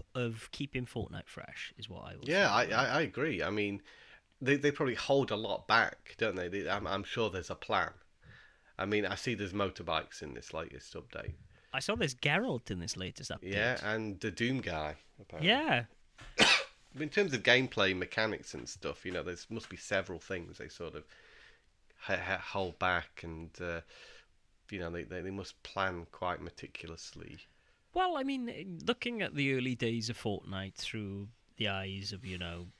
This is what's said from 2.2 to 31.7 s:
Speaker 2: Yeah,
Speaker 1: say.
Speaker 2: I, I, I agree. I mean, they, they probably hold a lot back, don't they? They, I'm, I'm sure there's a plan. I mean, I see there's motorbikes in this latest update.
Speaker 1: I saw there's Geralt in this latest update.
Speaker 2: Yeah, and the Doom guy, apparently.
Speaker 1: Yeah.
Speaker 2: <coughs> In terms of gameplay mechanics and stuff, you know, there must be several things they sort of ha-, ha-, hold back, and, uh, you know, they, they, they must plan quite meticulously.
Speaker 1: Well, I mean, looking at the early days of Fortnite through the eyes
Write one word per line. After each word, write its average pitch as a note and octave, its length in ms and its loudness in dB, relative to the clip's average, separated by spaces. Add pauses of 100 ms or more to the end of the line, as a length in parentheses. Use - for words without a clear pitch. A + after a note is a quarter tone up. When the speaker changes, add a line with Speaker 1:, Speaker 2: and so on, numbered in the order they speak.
Speaker 2:
Yeah, F3+ 200 6
Speaker 1:
say. G#2 260 6
Speaker 2:
I, A#2+ 100 6
I, B2+ 140 2
I E3 40 4
agree. B2 400 0
I D#2 80 2
mean, G2+ 320 0 (600)
they, C3+ 160 4
they C#3+ 140 4
probably C3 240 0
hold C#3 360 4
a G#2+ 60 2
lot G#2+ 300 -2
back, - 500 6
don't G#2+ 180 2
they? F2+ 140 -2
They, F2+ 200 0
I'm, G2 180 0
I'm G2 160 0
sure A2 260 0
there's F2+ 200 -4
a F2 60 -6
plan. F#2+ 360 2 (880)
I F#2+ 80 -2
mean, G#2 200 4
I F#2+ 100 0
see A#2 200 -2
there's F#2+ 180 -4
motorbikes F2 680 -2
in C#2+ 120 -8
this - 200 -12
latest D#2+ 420 -8
update. - 400 -8 (380)
Speaker 1:
I C3 60 -2
saw G#3 160 0
there's D3+ 200 2
Geralt D#3 560 2
in F#2 80 -4
this - 180 -6
latest F#2 340 -8
update. F#2+ 220 -6
Speaker 2:
Yeah, A2+ 300 4
and G#2+ 360 -2
the A2 120 -2
Doom A#2+ 300 0
guy, D2+ 340 -2 (240)
apparently. D#3+ 300 -2
Speaker 1:
Yeah. B3 340 4 (540)
Speaker 2:
<coughs> - 600 4
In D3+ 100 -2
terms G3 240 2
of A2 100 0
gameplay A#2+ 540 6
mechanics G2+ 560 0
and B1 160 -8
stuff, - 360 -6
you F#2 60 -6
know, F2+ 120 -2
there F2+ 120 -6 (140)
must A2 200 -8
be F#2 60 -10
several F#2 440 -2
things F2 380 -8
they - 120 -10
sort D#2+ 260 -10
of D2+ 80 -12 (960)
ha-, - 220 -2
ha-, F2+ 200 -2 (100)
hold F#2 280 -2
back, F2+ 440 2
and, E2 260 -8 (120)
uh, E2+ 200 -4 (920)
you G2+ 80 -6
know, E2+ 100 -4
they, E2+ 140 -4
they, F2 180 -8
they F#2+ 100 -6
must G2 320 -10
plan F2+ 500 -2
quite F2+ 280 -2
meticulously. - 1000 -12 (540)
Speaker 1:
Well, F4+ 220 2
I C4+ 80 0
mean, A#3+ 640 -4
looking A#3 360 0
at - 140 -2
the C#3 180 2
early B2+ 220 0
days A#2 340 0
of A#2 80 -6
Fortnite F#2+ 580 -4
through G2+ 520 -6 (300)
the A2 100 0
eyes G2 460 -4